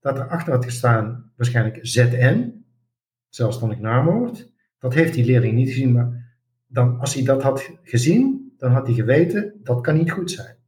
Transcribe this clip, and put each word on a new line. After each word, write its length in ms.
dat 180
er 100
achter 240
had 120
gestaan 720
waarschijnlijk 460
Z 140
N, 520
zelfstandig 500
naamwoord, 720
dat 160
heeft 200
die 100
leerling 300
niet 140
gezien, 240
maar 440
dan, 320
als 160
hij 100
dat 180
had 280
gezien, 760
dan 160
had 140
hij 80
geweten, 680
dat 180
kan 160
niet 140
goed 200
zijn. 260